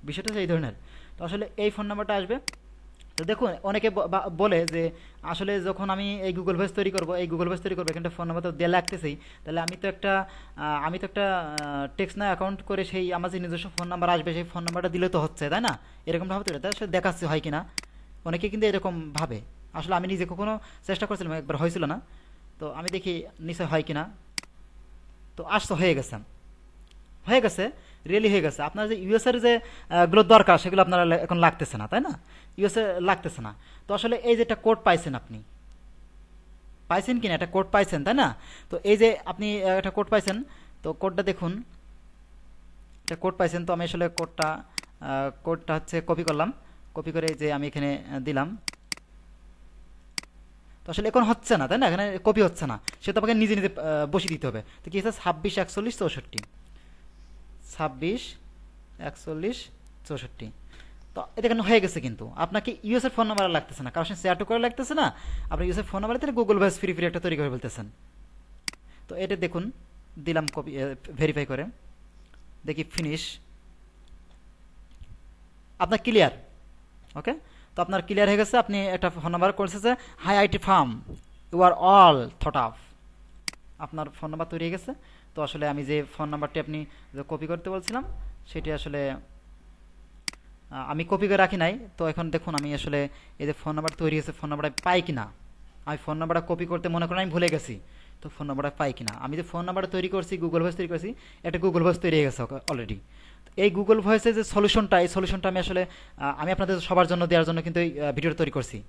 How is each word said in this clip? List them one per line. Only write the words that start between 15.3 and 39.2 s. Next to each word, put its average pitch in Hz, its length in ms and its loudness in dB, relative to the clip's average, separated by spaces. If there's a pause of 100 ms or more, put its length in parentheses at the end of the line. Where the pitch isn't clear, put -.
তাই 185 100 0
না? 226 180 -2 (280)
এরকম 165 220 -2
ভাবতে 190 240 -6
পারে, 143 100 -8
তাই 208 140 -4
আসলে 214 120 -6
দেখাচ্ছে 180 380 0
হয় 151 140 0
কিনা, 156 280 -4 (560)
অনেকে 170 240 -2
কিন্তু 214 180 0
এরকম 175 460 -2
ভাবে। 143 280 -4 (320)
আসলে 160 220 -4
আমি 180 140 0
নিজে 180 180 -2
কখনো 208 340 -6 (260)
চেষ্টা 202 200 -4
করছিলাম, 185 260 -6
একবার 156 240 -6
হয়েছিল 170 280 -2
না, 160 160 -6 (580)
তো 151 140 -10
আমি 160 160 -8
দেখি 180 340 -6 (180)
নিশ্চয় 170 260 -8
হয় 156 160 0
কিনা। 156 260 -6 (1300)
তো - 80 -12
আসতো, 196 300 0
হয়ে 170 200 4
গেছে, 131 220 -6 (1080)
হয়ে 247 140 6
গেছে, 214 300 0 (360)
really 208 240 4
হয়ে 196 100 6
গেছে। 151 220 -2
আপনার 208 260 -4
যে 226 60 0
ইউএস 202 320 2
এর 247 140 2
যে, 233 200 6 (300)
আহ, 175 160 6
গুলো 190 160 8
দরকার, 196 360 10
সেগুলো 185 240 4
আপনার 180 240 6
লে-, 165 120 4
এখন 165 180 0
লাগতেছে 160 420 2
না, 107 80 -6
তাই 208 140 0
না? 302 180 -6 (380)
ইউএস 196 200 0
এ 196 240 0
লাগতেছে 175 420 0
না। 107 120 -10 (340)
তো 202 60 0
আসলে 233 220 0
এই 233 200 4
যে 233 60 4
একটা 226 120 2
কোড 220 300 4
পাইছেন 170 300 4
আপনি, 113 280 -10 (1500)
পাইছেন 214 320 0
কিনা? 202 140 0
একটা 170 120 0
কোড 185 260 0
পাইছেন, 185 320 2
তাই 208 100 2
না? 190 200 4 (360)
তো 180 140 -4
এই 208 120 6
যে 220 280 6